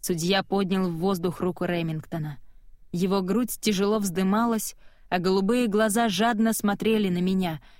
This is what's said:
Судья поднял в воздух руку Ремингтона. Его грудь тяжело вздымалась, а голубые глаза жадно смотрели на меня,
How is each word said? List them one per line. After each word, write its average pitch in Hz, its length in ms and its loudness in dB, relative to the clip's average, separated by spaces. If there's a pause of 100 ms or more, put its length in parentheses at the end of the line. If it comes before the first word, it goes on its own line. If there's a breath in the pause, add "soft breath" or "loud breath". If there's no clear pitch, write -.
Судья 180 420 0
поднял 190 460 0
в 165 80 -4
воздух 180 420 -2
руку 180 240 -2
Ремингтона. 160 760 -4 (540)
Его 190 300 0
грудь 202 400 -2
тяжело 202 380 2
вздымалась, 202 760 0 (340 soft breath)
а 180 100 0
голубые 196 480 2
глаза 220 420 2
жадно 220 440 2
смотрели 208 560 0
на 175 100 0
меня, 185 420 0 (180 soft breath)